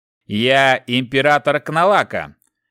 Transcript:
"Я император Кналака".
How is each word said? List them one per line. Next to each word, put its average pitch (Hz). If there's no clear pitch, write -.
"Я 131
император 139
Кналака". 151